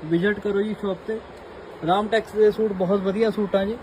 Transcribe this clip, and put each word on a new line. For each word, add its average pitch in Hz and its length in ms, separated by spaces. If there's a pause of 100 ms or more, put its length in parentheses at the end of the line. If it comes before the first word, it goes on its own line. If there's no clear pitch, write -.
ਵਿਜ਼ਿਟ 180 360
ਕਰੋ 202 220
ਜੀ 214 180
ਸ਼ਾਪ 190 260
ਤੇ। 220 140 (680)
ਰਾਮਟੈਕਸ 208 460
ਦੇ 214 180
ਸੂਟ 208 220
ਬਹੁਤ 190 280
ਵਧੀਆ 202 300
ਸੂਟ 202 260
ਆ 196 80
ਜੀ 220 180